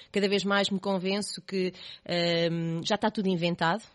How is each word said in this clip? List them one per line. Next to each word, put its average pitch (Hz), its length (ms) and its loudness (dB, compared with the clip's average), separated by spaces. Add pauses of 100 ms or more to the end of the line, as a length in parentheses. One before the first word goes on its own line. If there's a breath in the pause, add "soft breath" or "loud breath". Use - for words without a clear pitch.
(100 loud breath)
Cada 202 160 2
vez 196 160 2
mais 202 280 2
me 196 100 0
convenço 196 600 -2
que, 185 300 -2 (380 loud breath)
ehm, 170 720 0
já 208 100 0
está 220 160 0
tudo 208 180 -2
inventado, 175 540 0 (120)